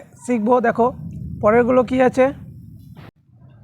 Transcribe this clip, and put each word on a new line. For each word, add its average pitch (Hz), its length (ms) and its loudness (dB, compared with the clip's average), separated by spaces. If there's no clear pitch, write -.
শিখব। 233 220 -2
দেখো, 233 260 0
পরেরগুলো 240 420 4
কি 254 120 -4
আছে? 254 160 2